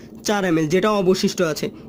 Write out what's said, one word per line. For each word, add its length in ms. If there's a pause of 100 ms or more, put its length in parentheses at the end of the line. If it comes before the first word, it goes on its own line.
(240)
চার 220
এম 120
এল, 100
যেটা 240
অবশিষ্ট 500
আছে। 280 (200)